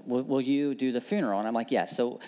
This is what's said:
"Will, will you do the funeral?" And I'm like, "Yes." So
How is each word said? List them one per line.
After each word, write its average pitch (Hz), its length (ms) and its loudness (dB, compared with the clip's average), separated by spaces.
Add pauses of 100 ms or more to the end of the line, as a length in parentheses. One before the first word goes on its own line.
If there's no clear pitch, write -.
"Will, 123 160 0
will 135 180 0
you 139 320 2
do 131 180 0
the 120 100 0
funeral?" 127 360 0
And 107 100 0
I'm 113 60 -2
like, 117 160 0
"Yes." 101 260 0
So 123 320 -2